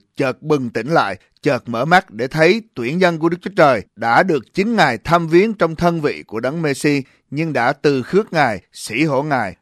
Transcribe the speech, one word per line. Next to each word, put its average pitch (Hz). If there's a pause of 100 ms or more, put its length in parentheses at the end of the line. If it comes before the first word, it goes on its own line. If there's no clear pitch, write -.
(160)
chợt 131
bừng 143
tỉnh 117
lại, 117 (240)
chợt 131
mở 117
mắt 180
để 110
thấy 165 (120)
tuyển 135
dân 170
của 165
Đức 175
Chúa 196
Trời 135 (120)
đã 117
được 160
chính 214
Ngài 139
thăm 165
viếng 190
trong 165
thân 170
vị 98
của 110
Đấng 165
Messi, 143 (280)
nhưng 156
đã 127
từ 143
khước 208
Ngài, 127 (100)
sỉ 123
hổ 139
Ngài, 123